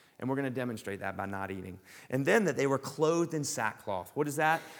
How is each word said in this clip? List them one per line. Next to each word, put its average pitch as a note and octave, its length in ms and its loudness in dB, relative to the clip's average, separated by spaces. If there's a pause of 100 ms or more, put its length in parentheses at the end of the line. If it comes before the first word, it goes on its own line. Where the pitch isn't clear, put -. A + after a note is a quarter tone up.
(180)
And B2 100 -4
we're C3+ 80 0
gonna C3+ 140 0
demonstrate A2+ 500 -4
that G2 160 -4
by G2 100 -2
not G2 240 -4
eating." F#2 280 -8 (320)
And C3+ 160 2
then G#3 200 6
that C3+ 100 2
they C3+ 100 4
were C3+ 120 4
clothed D#3+ 560 2
in D3 100 -2
sackcloth. G#2 720 -4
What D3 120 0
is C#3+ 100 -4
that? D#3+ 260 2 (180)